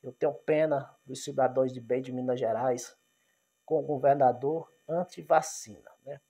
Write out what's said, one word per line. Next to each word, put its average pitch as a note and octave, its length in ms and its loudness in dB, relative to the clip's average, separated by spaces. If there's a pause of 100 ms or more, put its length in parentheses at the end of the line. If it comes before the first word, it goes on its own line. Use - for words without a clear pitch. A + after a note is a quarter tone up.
Eu C3 100 -12
tenho D3+ 200 0
pena D3+ 600 0 (100)
dos C3 200 -12
cidadãos C3 480 0
de B2+ 80 -10
bem B2 220 -2
de C3 100 -10
Minas B2+ 260 -2
Gerais B2 580 -2 (680)
com G#3+ 160 0
o - 20 -6
governador C#3 920 2 (160)
anti-vacina, D#3+ 1000 -2 (140)
né? C#3 260 -14